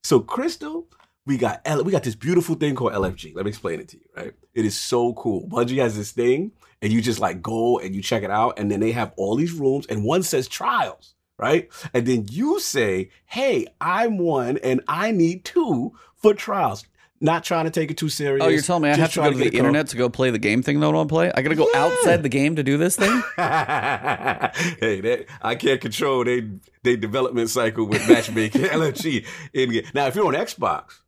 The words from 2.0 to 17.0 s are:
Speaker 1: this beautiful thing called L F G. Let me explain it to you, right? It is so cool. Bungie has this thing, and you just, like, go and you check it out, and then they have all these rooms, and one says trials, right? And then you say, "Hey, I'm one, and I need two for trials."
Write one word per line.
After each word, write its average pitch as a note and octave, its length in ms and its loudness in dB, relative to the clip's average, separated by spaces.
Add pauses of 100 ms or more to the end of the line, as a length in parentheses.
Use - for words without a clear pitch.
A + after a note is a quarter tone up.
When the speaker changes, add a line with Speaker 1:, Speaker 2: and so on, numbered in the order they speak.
Speaker 1:
this A2+ 120 -6
beautiful E3 400 0
thing D3 200 -2
called B2 180 -2
L G2 120 -2
F F#2 100 -4
G. D#2 180 -18
Let F#2 120 -6
me G#2 40 -2
explain F2 300 -6
it - 100 -16
to - 80 -20
you, - 80 -20 (100)
right? - 180 -12 (200)
It A2+ 120 0
is G#2 120 -2
so A#2+ 360 0
cool. G2+ 340 -4
Bungie B2 300 0
has A2+ 200 0
this G#2 140 -8
thing, C3+ 400 0 (300)
and G#2+ 100 0
you A2+ 100 4
just, A2+ 180 0
like, F2+ 220 -2
go A2+ 380 0
and F#2+ 160 -8
you G2 60 -6
check G#2 220 -2
it F#2+ 80 -4
out, A2 280 0
and G2+ 100 -2
then G2+ 120 0
they A2+ 100 2
have B2 240 -4
all G2 200 -2
these E3+ 180 0
rooms, C#3 340 0
and G#2+ 160 -2
one E3 200 2
says C3+ 240 -2
trials, - 680 -4 (240)
right? C#3+ 300 0 (240)
And A#2+ 120 2
then A#2 240 0
you C#4+ 300 -2
say, F#2+ 500 -2 (160)
"Hey, A#3 420 0 (120)
I'm G3+ 380 0
one, C#3+ 400 0
and C3 300 0
I F#3 240 -2
need F3+ 340 2
two F3+ 480 0 (220)
for G#3 180 6
trials." F3 520 -2 (380)